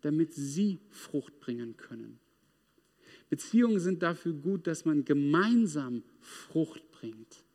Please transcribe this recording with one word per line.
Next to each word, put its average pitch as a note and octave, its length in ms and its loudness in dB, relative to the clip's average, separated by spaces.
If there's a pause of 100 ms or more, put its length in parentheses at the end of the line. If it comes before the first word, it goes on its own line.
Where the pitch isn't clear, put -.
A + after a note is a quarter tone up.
damit D#3 320 0
sie D#3+ 460 -2 (100)
Frucht - 500 -8
bringen A#2+ 380 -8
können. A2+ 420 -16 (1080)
Beziehungen A3+ 500 4
sind F3 240 0
dafür E3+ 300 -2
gut, E3 340 -2
dass D#3+ 180 -4
man D3 200 2
gemeinsam D3 1000 2 (160)
Frucht - 720 -4
bringt. A2+ 520 -16 (120)